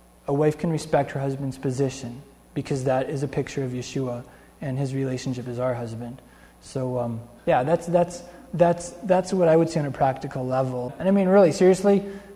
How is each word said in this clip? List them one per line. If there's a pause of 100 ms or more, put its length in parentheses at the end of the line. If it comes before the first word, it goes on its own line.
(280)
a
wife
can
respect
her
husband's
position, (320)
because
that
is
a
picture
of
Yeshua (380)
and
his
relationship
as
our
husband. (400)
So,
um, (260)
yeah,
that's,
that's, (320)
that's, (120)
that's
what
I
would
say
on
a
practical
level.
And
I
mean,
really,
seriously, (320)